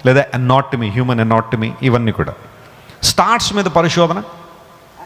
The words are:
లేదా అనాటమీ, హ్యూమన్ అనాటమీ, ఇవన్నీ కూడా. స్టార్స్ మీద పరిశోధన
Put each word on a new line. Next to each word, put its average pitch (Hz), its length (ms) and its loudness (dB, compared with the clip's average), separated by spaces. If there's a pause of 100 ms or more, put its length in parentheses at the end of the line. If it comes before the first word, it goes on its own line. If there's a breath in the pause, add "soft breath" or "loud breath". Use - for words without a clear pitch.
లేదా 131 280 6
అనాటమీ, 127 560 0
హ్యూమన్ 123 300 -2
అనాటమీ, 113 520 0 (100)
ఇవన్నీ 120 300 2
కూడా. - 220 -4 (680 loud breath)
స్టార్స్ 202 500 0
మీద 202 120 -2
పరిశోధన 170 580 0 (840)